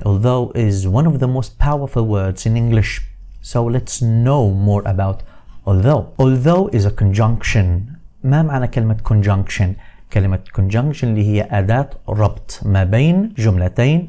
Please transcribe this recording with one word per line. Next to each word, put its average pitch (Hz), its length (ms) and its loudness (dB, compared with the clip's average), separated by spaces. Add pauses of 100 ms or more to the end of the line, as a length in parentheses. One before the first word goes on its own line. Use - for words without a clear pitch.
although 120 500 0
is 98 320 0
one 113 180 2
of 147 140 2
the 127 80 0
most 127 320 -4
powerful 139 460 0
words 95 400 -2
in 113 100 2
English. 117 460 0 (420)
So - 220 -4
let's 120 360 -4
know 117 480 2 (200)
more 101 160 0
about 98 320 -2 (520)
although. 110 340 2 (200)
Although 131 400 2 (140)
is 101 80 2
a 101 60 2 (100)
conjunction. 110 640 2 (580)
ما 139 180 2
معنى 139 260 0
كلمة 110 300 0 (120)
conjunction؟ 101 580 0 (460)
كلمة 95 260 0 (180)
conjunction 117 460 0
اللي 107 240 0
هي 104 240 0
أداة 110 380 0 (200)
ربط 104 560 -2
ما 95 180 2
بين 165 540 2
جملتين 110 720 0